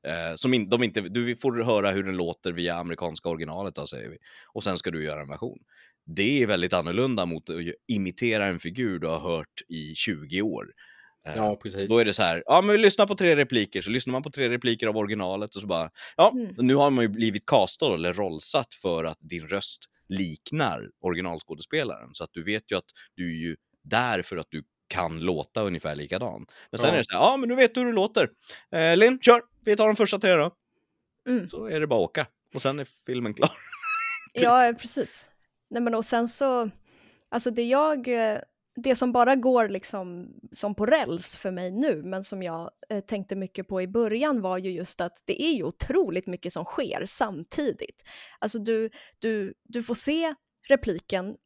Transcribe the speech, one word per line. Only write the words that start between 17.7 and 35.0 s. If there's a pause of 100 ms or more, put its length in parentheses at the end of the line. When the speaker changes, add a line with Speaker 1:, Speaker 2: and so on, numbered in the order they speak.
Speaker 1:
eller
rollsatt
för
att
din
röst (300)
liknar (120)
originalskådespelaren,
så
att
du
vet
ju
att (300)
du
är
ju (280)
där
för
att
du (240)
kan
låta
ungefär
likadan." (260)
Men
sen
Speaker 2:
Ja.
Speaker 1:
är
det
så
här, (120)
"Ja,
men
nu
vet
du
hur
du
låter." (420)
Eh,
Lin,
kör, (240)
vi
tar
de
första
tre
då. (720)
Speaker 3:
Mm.
Speaker 1:
Så
är
det
bara
att
åka, (300)
och
sen
är (180)
filmen
klar.
<laughs>
Typ.
Speaker 3:
Ja,
precis. (440)